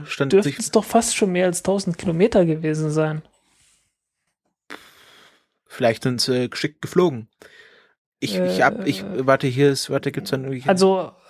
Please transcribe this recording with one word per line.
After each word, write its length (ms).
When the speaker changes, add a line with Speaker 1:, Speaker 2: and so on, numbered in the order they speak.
Speaker 1:
stand 260
Speaker 2:
Dürften 180
Speaker 1:
sich 80
Speaker 2:
es 120
doch 140
fast 300
schon 160
mehr 140
als 180
tausend 360
Kilometer 480
gewesen 440
sein. 300
Speaker 1:
Vielleicht 380
sind 180
sie 260
geschickt 320
geflogen. 480
Ich, 160
ich 260
hab, 240
ich, 160
Speaker 2:
Äh, 240
Speaker 1:
warte, 200
hier 240
ist, 200
warte, 200
gibt's 200
dann 120
irgendwie 260
Speaker 2:
also, 440